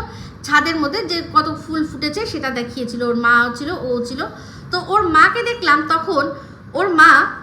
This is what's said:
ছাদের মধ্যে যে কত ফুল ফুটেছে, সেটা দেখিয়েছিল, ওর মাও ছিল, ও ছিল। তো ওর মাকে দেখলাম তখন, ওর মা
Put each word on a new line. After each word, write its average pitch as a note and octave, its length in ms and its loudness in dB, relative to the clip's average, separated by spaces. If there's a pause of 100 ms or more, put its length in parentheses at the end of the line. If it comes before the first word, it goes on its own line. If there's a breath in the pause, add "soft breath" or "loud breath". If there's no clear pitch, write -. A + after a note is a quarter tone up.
(420 loud breath)
ছাদের D4+ 340 -4
মধ্যে D#4 280 -2
যে E4 180 -6 (100)
কত D#4 340 -2
ফুল D#4 200 -2
ফুটেছে, D4+ 400 -6
সেটা C#4 240 -6
দেখিয়েছিল, A#3+ 520 -6
ওর A#3+ 140 0
মাও A#3+ 400 4
ছিল, D4 140 -6
ও A#3+ 380 -4
ছিল। C4+ 160 -6 (460 loud breath)
তো F4+ 180 -4
ওর F#4+ 200 4
মাকে F4 340 6
দেখলাম E4+ 460 2
তখন, D#4+ 420 0 (420 loud breath)
ওর F#4 160 0
মা E4 380 8 (160)